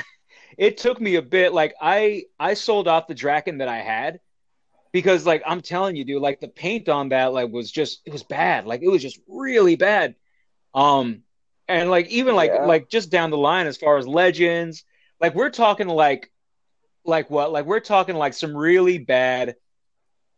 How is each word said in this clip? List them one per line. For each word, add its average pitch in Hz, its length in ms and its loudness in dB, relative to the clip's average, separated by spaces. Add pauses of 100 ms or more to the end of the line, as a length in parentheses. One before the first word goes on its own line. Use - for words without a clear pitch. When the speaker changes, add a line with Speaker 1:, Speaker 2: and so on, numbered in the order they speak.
(220)
Speaker 1:
<laughs> - 360 -20
it 214 200 2
took 240 220 -2
me 202 160 0
a 165 60 0
bit. 175 320 2
Like, 156 260 0
I, 202 460 0 (140)
I 180 160 -2
sold 208 320 -2
off 160 200 2
the 160 80 -12
Draken 143 440 -4
that 131 100 -4
I 117 80 -6
had 113 420 -6 (720)
because, 180 340 2
like, 156 200 2
I'm 170 160 -4
telling 185 340 -4
you, 139 80 -8
dude, 139 180 -6
like, 143 200 -4
the 143 80 -14
paint 202 400 -6
on 143 200 -2
that, 131 220 2
like, 123 200 -4
was 117 200 -8
just, - 340 -4
it 160 60 -16
was 147 120 -14
bad. 156 420 -2
Like, 120 160 -8
it 180 80 0
was 175 120 2
just 131 260 -12
really 233 480 2
bad. 180 400 2 (580)
Um, 135 500 2 (440)
and, 175 220 0
like, 175 180 2
even, 240 280 0
like, 160 160 4
Speaker 2:
Yeah. 95 140 0
Speaker 1:
like, 160 240 2
just 208 220 -2
down 170 180 2
the 151 80 -2
line 160 300 2
as 131 100 -8
far 147 200 2
as 127 100 -4
Legends, 170 760 0 (380)
like, 165 140 0
we're 247 160 0
talking, 208 360 0
like, 151 440 0 (720)
like, 160 240 -2
what? 147 220 -2
Like, 147 140 -4
we're 202 140 -2
talking, 190 360 0
like, 143 180 -2
some 147 240 -8
really 180 400 2
bad, 127 580 0 (840)